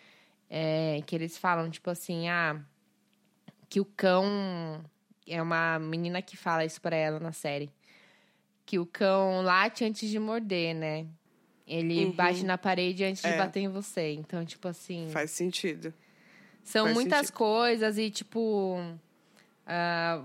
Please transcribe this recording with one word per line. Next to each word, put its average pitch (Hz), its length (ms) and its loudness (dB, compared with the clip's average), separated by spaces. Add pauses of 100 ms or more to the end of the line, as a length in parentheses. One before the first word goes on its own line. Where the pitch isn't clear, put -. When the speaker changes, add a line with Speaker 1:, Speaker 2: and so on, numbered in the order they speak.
(480)
Speaker 1:
é, 156 580 0
que 175 80 -2
eles 165 220 -4
falam, 170 340 2
tipo - 180 -8
assim, 170 400 -4
ah, 165 300 0 (1080)
que 196 100 0
o 196 60 2
cão, 185 1000 0 (420)
é 165 160 -4
uma 165 380 2
menina 170 420 -2
que - 160 -20
fala 165 280 0
isso 160 160 -6
pra 165 140 -2
ela 156 260 0
na 160 100 -6
série, 143 400 -6 (960)
que 190 120 0
o 175 80 2
cão 190 560 4
late 190 440 4
antes 214 240 -2
de 214 100 -2
morder, 202 560 0
né? 160 320 -4 (580)
Ele 165 400 0
Speaker 2:
Uhum. 185 60 2
Speaker 1:
bate 180 320 2
na 185 140 2
parede 180 480 0
antes 190 180 -2
de 170 60 2
Speaker 2:
É. 165 80 2
Speaker 1:
bater 190 240 0
em 196 80 -2
você. 190 420 -4
Então, 156 340 -6
tipo - 220 -10
assim, 170 440 -8
Speaker 2:
Faz 156 200 -2
sentido. 165 640 -4 (680)
Speaker 1:
são 220 240 0
Speaker 2:
Faz 220 80 4
Speaker 1:
muitas 262 280 4
Speaker 2:
sentido. - 160 -6
Speaker 1:
coisas 220 600 4
e, 220 140 0
tipo, 202 680 0 (880)
ah, 170 600 0